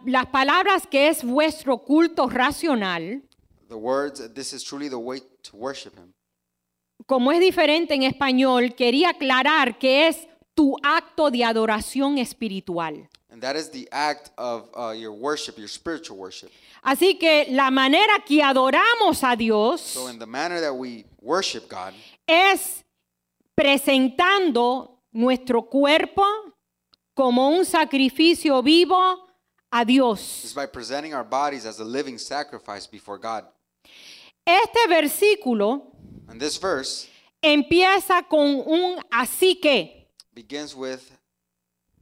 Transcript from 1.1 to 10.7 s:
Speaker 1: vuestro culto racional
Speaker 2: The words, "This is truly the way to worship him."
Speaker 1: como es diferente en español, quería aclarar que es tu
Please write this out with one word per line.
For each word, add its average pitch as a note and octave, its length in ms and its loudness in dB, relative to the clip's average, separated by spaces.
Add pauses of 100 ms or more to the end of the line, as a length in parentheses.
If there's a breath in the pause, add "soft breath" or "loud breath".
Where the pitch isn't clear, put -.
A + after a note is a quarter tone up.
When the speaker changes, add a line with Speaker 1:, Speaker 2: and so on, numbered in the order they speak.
Speaker 1:
vuestro C#4 600 -2
culto D#4+ 440 2
racional B3 960 -2 (480)
Speaker 2:
The A#2 80 -14
words, B2+ 560 -4
"This C3 200 -12
is C3 100 -14
truly C#3+ 260 -10
the B2+ 80 -8
way B2+ 240 -10 (220)
to - 120 -20
worship A#2+ 400 -12
him." F2+ 180 -20 (920)
Speaker 1:
como C4 260 2
es E4+ 80 2
diferente E4 540 2
en C#4 100 0
español, B3+ 720 0
quería C4+ 360 2
aclarar C4 640 0
que C4+ 300 4
es D#4+ 200 -4 (260)
tu C#4 300 4